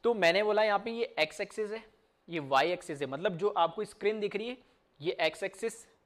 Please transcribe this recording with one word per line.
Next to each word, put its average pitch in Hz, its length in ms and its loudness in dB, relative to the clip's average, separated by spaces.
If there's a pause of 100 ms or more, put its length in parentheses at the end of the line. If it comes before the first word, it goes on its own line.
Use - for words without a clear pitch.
तो 233 120 4
मैंने 185 280 4
बोला 214 200 4
यहाँ 202 160 4
पे 226 120 -4
ये 233 280 -4
एक्स - 220 0
एक्सिस 202 300 -6
है, 220 120 -10 (440)
ये 165 140 -6
वाई 139 300 4
एक्सिस 165 300 -6
है, 139 60 -4
मतलब 165 300 -4
जो 202 120 0
आपको 185 360 0
स्क्रीन 214 340 -4
दिख 202 160 -4
रही 226 140 -4
है 254 80 -10 (420)
ये 160 220 -4
एक्स 160 220 0
एक्सिस - 440 -8 (180)